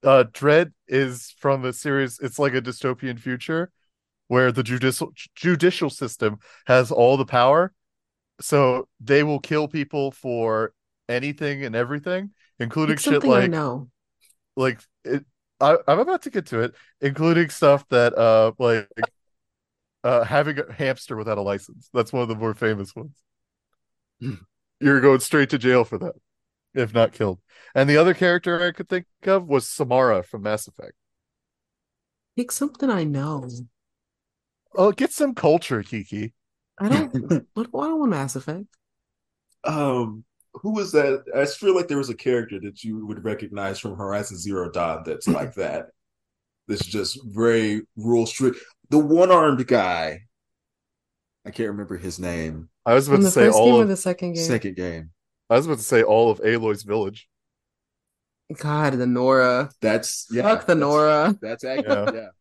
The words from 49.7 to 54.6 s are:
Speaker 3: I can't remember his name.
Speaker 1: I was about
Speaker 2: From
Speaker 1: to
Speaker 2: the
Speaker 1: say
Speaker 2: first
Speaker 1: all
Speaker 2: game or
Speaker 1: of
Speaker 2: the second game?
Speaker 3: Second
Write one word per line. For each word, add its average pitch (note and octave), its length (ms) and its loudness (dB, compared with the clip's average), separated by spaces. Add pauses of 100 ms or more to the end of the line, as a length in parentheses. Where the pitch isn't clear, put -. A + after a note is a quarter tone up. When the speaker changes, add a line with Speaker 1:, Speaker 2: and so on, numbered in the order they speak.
Speaker 3:
I G2+ 60 -18
can't A2 180 -6
remember G2+ 280 -10
his F2+ 220 -12
name. E2 500 -8 (160)
Speaker 1:
I A#2 80 4
was C3+ 140 4
about C#3+ 80 4
Speaker 2:
From G3 60 6
Speaker 1:
to G3 40 6
Speaker 2:
the F#3 60 2
Speaker 1:
say B2 140 6
Speaker 2:
first G#3+ 120 6
Speaker 1:
all A3 140 8
Speaker 2:
game A#3+ 40 8
or A#3 80 8
Speaker 1:
of G#3+ 40 2
Speaker 2:
the G3 100 -2
second F3+ 360 -4
game? E3 100 -6
Speaker 3:
Second A2+ 320 -4